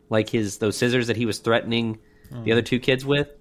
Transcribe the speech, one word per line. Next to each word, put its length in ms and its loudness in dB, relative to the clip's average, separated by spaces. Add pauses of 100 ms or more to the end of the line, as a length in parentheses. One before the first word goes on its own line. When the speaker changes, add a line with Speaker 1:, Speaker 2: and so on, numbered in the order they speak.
Speaker 1:
like 200 2
his, 300 -2
those 180 0
scissors 300 0
that 100 -2
he 80 -2
was 140 -4
threatening 580 0 (320)
the 80 -14
Speaker 2:
Mm. 140 -2
Speaker 1:
other 100 4
two 180 0
kids 240 0
with 240 0 (140)